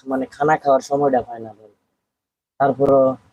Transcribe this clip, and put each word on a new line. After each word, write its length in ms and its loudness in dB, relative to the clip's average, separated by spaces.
মানে 180 -4
খানা 320 -2
খাওয়ার 260 0
সময়টা 380 0
পায় 200 -14
না 120 -14
ভাই। 180 -20
তারপরও 420 2